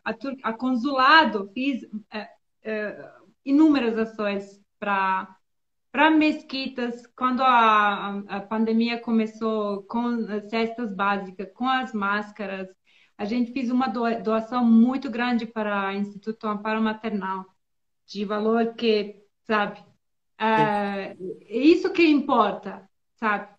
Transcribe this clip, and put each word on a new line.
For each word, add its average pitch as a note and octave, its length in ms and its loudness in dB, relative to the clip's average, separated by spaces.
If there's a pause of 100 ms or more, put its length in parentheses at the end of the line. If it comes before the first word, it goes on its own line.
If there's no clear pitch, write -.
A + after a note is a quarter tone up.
a A3 100 -4
Tur-, C4+ 280 -8
a A3+ 100 -4
consulado B3+ 1000 2
fez, C4 280 -4 (300)
é, G#3 160 -10 (340)
é, G#3+ 480 -8 (340)
inúmeras C#4 540 4
ações G3+ 600 -4 (180)
pra, F#3+ 560 -2 (580)
pra D4+ 180 4
mesquitas. C4+ 960 0 (100)
Quando B3+ 260 0
a, G#3+ 680 4
a, G3+ 80 -6 (200)
a - 20 -6
pandemia A3+ 600 0
começou A3 840 -2
com A#3+ 220 -4 (240)
as G#3 200 -8
cestas A3+ 440 -4
básicas, F#3+ 600 -4
com B3 140 -4
as C4 260 -2
máscaras, G3+ 760 -4 (480)
a G#3 80 -6
gente A#3 280 -2
fez B3+ 180 -4
uma B3+ 180 2
doa-, A3+ 320 -2
doação A3 440 -2
muito B3 460 6
grande A#3+ 360 -2
para G#3 420 -4
o G3 40 -4
Instituto G3+ 540 -8
Amparo G#3+ 360 -2
Maternal, G#3 640 -4 (600)
de G3+ 180 -8
valor A3 500 0
que, G#3+ 480 -2 (240)
sabe, G#3 360 -2 (560)
é, G#3 720 0
é F#3 460 -8
isso F4 340 4
que E4+ 140 4
importa, G#3+ 840 2 (280)
sabe? G#3 320 -4 (100)